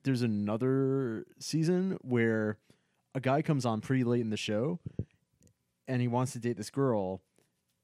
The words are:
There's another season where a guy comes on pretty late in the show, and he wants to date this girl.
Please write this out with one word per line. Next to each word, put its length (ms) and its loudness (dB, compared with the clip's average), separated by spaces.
There's 180 2
another 1040 0
season 600 0
where 560 2
a 40 -2
guy 220 2
comes 240 0
on 160 0
pretty 220 2
late 180 2
in 80 -2
the 80 -2
show, 420 -2
and 140 0
he 60 0
wants 260 0
to 60 -10
date 180 -2
this 120 -10
girl. 520 -2